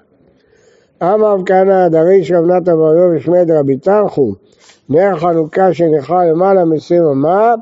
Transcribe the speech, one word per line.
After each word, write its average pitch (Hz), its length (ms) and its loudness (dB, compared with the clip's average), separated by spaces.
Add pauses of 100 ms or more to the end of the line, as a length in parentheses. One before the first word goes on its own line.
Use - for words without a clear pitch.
(1040)
אמר 208 300 0
רב 190 120 -2
כהנא 190 420 2
דריש 165 440 2
רב 170 140 0
נתן 175 300 0
בר 156 220 2
יום 175 180 2
ושמי 170 300 0
דרבי 143 320 0
תנחום, 180 560 -2 (560)
נר 180 280 0
חנוכה 165 560 -2
שנכרה 156 520 -2
למעלה 180 400 0
מעשרים 165 380 -2
אמה, 165 580 0